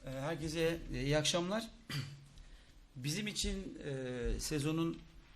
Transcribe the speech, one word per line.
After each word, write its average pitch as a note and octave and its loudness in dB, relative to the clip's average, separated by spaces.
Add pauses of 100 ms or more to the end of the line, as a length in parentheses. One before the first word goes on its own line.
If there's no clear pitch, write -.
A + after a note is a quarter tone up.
Ee, C3+ -6
herkese, D#3+ 0 (140)
e, B2+ 0
iyi C#3+ 6
akşamlar. F3+ 2 (200)
<clears throat> - -10
Bizim D3+ -2
için, G2 -2
e, B2+ 0
sezonun, D#3+ 2 (380)